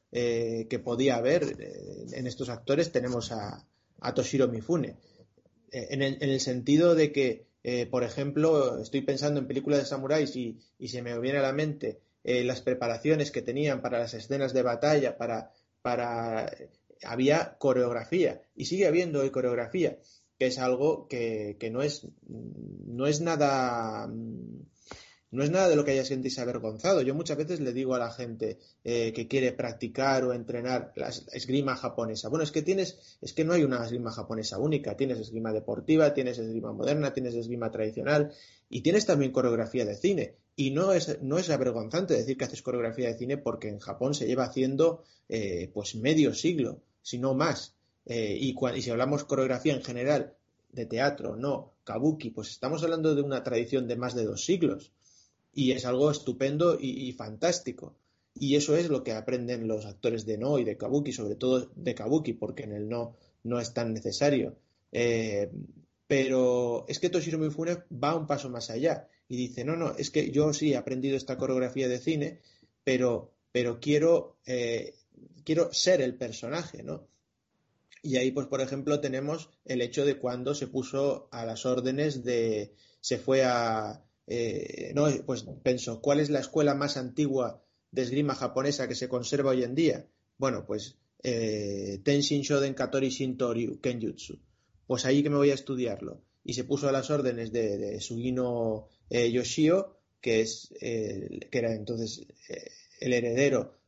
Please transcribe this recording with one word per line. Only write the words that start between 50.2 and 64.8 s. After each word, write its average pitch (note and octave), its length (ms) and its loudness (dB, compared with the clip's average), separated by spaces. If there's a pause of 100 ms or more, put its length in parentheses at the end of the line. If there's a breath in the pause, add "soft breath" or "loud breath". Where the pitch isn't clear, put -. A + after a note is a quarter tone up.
de A#2+ 140 -6
teatro, A#2+ 500 -2
no, C3+ 380 -4 (100)
kabuki, B2+ 460 0
pues G#2+ 200 -10
estamos D3+ 320 -4
hablando D#3+ 320 2
de C#3+ 80 2
una C3+ 220 -2
tradición A#2+ 420 0
de A#2 100 -2
más B2 200 -4
de A2+ 80 0
dos G#2 200 -4
siglos. E3+ 480 0 (600)
Y B2+ 200 2
es B2 120 -2
algo B2+ 280 4
estupendo D3 640 0
y, C3 300 -6
y - 40 -10
fantástico. A#2+ 840 -4 (380)
Y C#3+ 200 0
eso D3 220 4
es E3+ 120 2
lo C3 140 0
que A#2 100 -4
aprenden A#2+ 540 -4
los G#2+ 180 -2
actores A2 400 -2
de G#2+ 140 -4
no C3+ 220 2
y A2+ 40 2
de G#2 120 -4
kabuki, C3 360 -2
sobre G#2 220 -4
todo B2+ 400 0
de - 200 -4
kabuki, B2 400 0
porque - 280 -8
en G#2+ 100 -8
el G#2 160 -6
no A#2 280 -4 (260)
no A#2+ 160 -2
es A#2 160 -6
tan A#2 180 0
necesario. B2 640 0 (360)